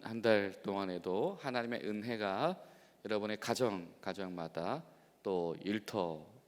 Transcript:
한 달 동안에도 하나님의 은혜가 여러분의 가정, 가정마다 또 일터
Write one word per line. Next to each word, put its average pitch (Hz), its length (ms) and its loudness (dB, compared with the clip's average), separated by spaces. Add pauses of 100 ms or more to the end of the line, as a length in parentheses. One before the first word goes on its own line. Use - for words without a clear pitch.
한 113 200 -6
달 101 400 6
동안에도 98 800 0
하나님의 120 460 -2
은혜가 107 760 0 (440)
여러분의 104 340 0
가정, 110 480 2 (140)
가정마다 92 840 -4 (400)
또 87 400 0
일터 90 640 -2 (200)